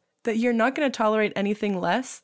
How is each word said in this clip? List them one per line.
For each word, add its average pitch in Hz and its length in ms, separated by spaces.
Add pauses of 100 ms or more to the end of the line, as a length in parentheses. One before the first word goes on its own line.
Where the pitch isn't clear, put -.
(220)
that 226 160
you're 240 160
not 233 200
gonna 294 140
tolerate 214 480
anything 202 420
less 180 460